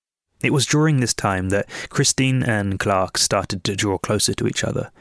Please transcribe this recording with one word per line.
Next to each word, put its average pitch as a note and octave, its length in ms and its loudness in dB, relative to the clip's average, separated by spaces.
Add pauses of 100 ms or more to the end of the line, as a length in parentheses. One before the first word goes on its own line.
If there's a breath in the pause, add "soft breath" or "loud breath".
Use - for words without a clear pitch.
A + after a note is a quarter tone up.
(440)
It - 100 2
was C3+ 140 2
during D3+ 320 4
this B2 160 0
time F#2 340 0
that G2+ 180 0 (220 loud breath)
Kristin C3 580 0
and G2+ 320 0
Clark F#2+ 380 0
started G2 460 0
to G2+ 120 -4
draw F#2+ 220 0
closer - 380 -2
to A2 120 -2
each - 160 -4
other. - 380 -4